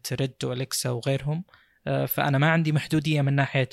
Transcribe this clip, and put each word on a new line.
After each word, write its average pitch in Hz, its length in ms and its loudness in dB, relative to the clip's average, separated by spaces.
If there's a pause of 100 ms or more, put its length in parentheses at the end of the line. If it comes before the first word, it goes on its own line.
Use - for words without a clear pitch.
(120)
ريد 131 220 -2 (100)
وأليكسا 131 460 -4
وغيرهم. 135 540 -2 (440)
آه، 139 180 0
فأنا 139 320 0
ما 147 120 4
عندي 160 220 2
محدودية 151 500 0
من 139 120 2
ناحية 135 400 2